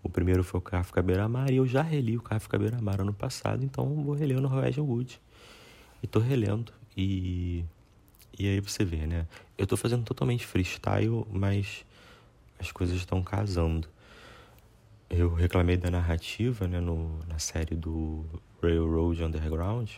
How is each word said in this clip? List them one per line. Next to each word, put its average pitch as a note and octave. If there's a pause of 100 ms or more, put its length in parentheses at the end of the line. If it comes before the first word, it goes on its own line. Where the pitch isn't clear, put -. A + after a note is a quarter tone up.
O -
primeiro F2+
foi F2+
o F2
Kafka F2+
Beira-Mar, G#2+
e C3
eu C3
já B2+
reli C#3+
o A2+
Kafka -
Beira-Mar G#2
ano G2+
passado, A2
então C3+
vou C#3+
reler C#3+
o C3
Norwegian C3
Wood. B2 (840)
E A2
tô -
relendo, A2+ (240)
e, F2+ (720)
e G2
aí G2
você G2+
vê, D#2+
né? E2 (300)
Eu G2+
tô -
fazendo A#2
totalmente A#2+
freestyle, G2+
mas G2 (720)
as -
coisas F2+
estão F2+
casando. F2 (1200)
Eu F2
reclamei F2
da F2+
narrativa, F2+
né, F2
no, E2
na D#2+
série D#2+
do D#2+ (380)
Railroad E2
Underground. E2